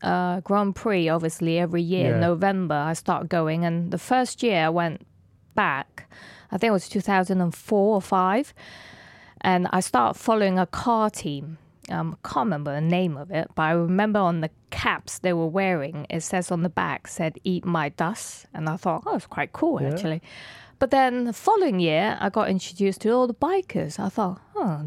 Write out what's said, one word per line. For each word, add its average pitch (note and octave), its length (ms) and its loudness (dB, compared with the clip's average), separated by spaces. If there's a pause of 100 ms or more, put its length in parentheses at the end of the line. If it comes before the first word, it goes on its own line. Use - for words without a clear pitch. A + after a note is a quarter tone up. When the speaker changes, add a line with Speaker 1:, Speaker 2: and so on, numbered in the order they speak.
Speaker 1:
uh, F3+ 400 0
Grand G3 360 0
Prix, F#3 320 2
obviously, E3 500 0
every E3+ 240 0
year E3+ 320 2
in A2+ 60 2
Speaker 2:
Yeah. E3+ 80 4
Speaker 1:
November, F3 480 2
I D3 160 0
start E3 360 -2
going. E3 360 0
And E3+ 260 -2
the F3+ 80 -4
first B3+ 440 0
year F#3+ 240 4
I - 20 4
went E3+ 360 -2 (520)
back, D3+ 520 -2 (440)
I G3 60 -2
think A3+ 100 2
it A3+ 40 4
was F#3+ 160 0
two G3+ 120 -2
thousand F#3 400 2
and F3 120 0
four G#3 440 2
or G3 60 0
five, G3 520 0 (840)
and F3+ 320 2
I F#3 80 2
start A#3 360 2
following G3+ 440 2
a F3+ 60 2
car A3 440 0
team. D3 480 -8 (320)
Um, E3 340 -4
I - 40 -10
can't - 180 -2
remember D3 260 -2
the C#3+ 80 -2
name E3 360 2
of D3+ 160 -12
it, D#3+ 240 -2
but D#3+ 60 0
I D#3+ 100 2
remember F#3 480 2
on E3+ 220 2
the D#3+ 80 -4 (200)
caps - 480 -4
they F3+ 140 0
were E3 160 0
wearing, E3 600 -2
it E3 140 -4
says F3+ 300 -4
on E3+ 100 0
the F3+ 80 2
back, E3 380 -4
said, D#3+ 340 -4
"Eat F3+ 220 -2
my E3 240 0
dust." - 640 -6
And D#3 140 -4
I D#3+ 80 -4
thought, E3+ 300 -2
"Oh, G4+ 100 -2
it's G3+ 100 -6
quite - 260 -6
cool, D#4 300 0
Speaker 2:
Yeah. C3+ 60 -2
Speaker 1:
actually." D#3+ 340 -4 (580)
But C4+ 100 0
then B3+ 340 4
the A#3+ 80 -2
following F#4 460 2
year, E3+ 420 2
I G3 100 0
got G#3+ 180 0
introduced G3 540 0
to G#3+ 80 2
all B3 180 4
the A#3+ 60 -2
bikers. C#4 640 0
I G3+ 100 -2
thought, F#3 320 -2 (160)
"Oh, F3+ 300 -2